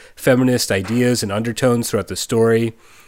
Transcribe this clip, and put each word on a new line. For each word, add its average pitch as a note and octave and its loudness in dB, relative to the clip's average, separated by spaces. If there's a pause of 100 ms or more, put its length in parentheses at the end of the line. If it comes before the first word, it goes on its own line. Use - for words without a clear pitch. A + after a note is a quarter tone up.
(160)
feminist B2+ 2
ideas A#2 0
and G2+ -6
undertones A#2 -2
throughout G2+ -4
the F#2 -8
story. A2+ 0 (340)